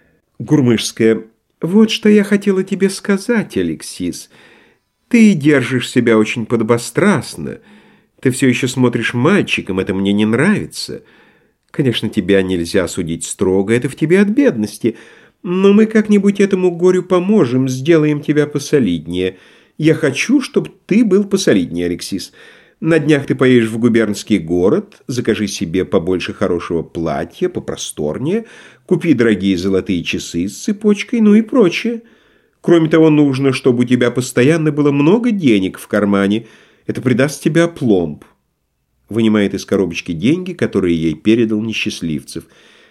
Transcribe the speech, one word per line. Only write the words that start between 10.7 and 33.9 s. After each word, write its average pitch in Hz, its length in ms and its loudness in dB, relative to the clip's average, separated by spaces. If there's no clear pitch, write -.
Конечно, 117 380 -2
тебя 98 340 2
нельзя 92 440 -2
судить 80 380 -6
строго, 98 480 0
это 123 160 0
в - 80 -12
тебе 165 240 2
от 208 80 2
бедности. 208 680 0
Но 190 300 2
мы 214 140 6
как-нибудь 208 540 2
этому 185 300 2
горю 180 320 2
поможем, 180 680 2
сделаем 147 520 2
тебя 147 260 0
посолиднее. 92 920 -2
Я 156 180 2
хочу, 160 460 0
чтоб - 280 -4
ты 220 180 2
был 202 200 2
посолиднее, 90 600 0
Алексис. 87 460 -8
На 160 180 2
днях 143 260 2
ты 135 100 -2
поедешь 127 360 4
в 113 80 -6
губернский 110 580 0
город, 90 680 -2
закажи 107 400 -4
себе 92 400 -4
побольше 92 480 -2
хорошего 87 480 -4
платья, 82 680 -6
попросторнее, 127 960 -6
купи 170 300 0
дорогие 101 420 0
золотые 92 480 -2
часы 85 440 -6
с - 100 -16
цепочкой, 208 640 -2
ну 208 120 6
и 220 60 6
прочее. 226 640 0
Кроме 160 300 2
того, 160 180 6
нужно, 139 460 2
чтобы 123 300 2
у - 20 -8
тебя 120 240 2